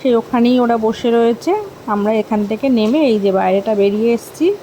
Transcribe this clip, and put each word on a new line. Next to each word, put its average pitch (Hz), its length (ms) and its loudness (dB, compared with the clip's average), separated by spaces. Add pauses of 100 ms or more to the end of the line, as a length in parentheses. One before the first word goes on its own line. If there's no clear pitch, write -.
সেই 254 120 2
ওখানেই 240 460 2
ওরা 233 160 0
বসে 220 340 -2
রয়েছে। 233 420 0 (340)
আমরা 208 260 -2
এখান 208 340 -2
থেকে 220 220 -4
নেমে 233 300 2
এই 240 220 2
যে 196 120 0
বাইরেটা 190 420 0
বেরিয়ে 208 380 2
এসছি, 311 500 -2